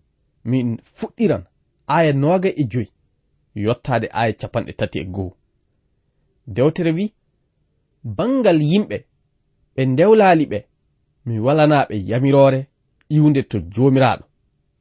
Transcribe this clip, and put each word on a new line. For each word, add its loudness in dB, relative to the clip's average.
min -2
fuɗɗiran -4
aya 2
noga 0
e -4
joyi -6
yottaade -4
aya -2
capanɗe -8
tati -6
e -8
goo. -10
Dewtere -2
wi, -6
"Bangal 0
yimɓe 0
ɓe 0
ndewlaali 4
ɓe, -6
mi -4
walanaɓe 2
yamirore 2
iwde 4
to -6
Jomiraɗo. 0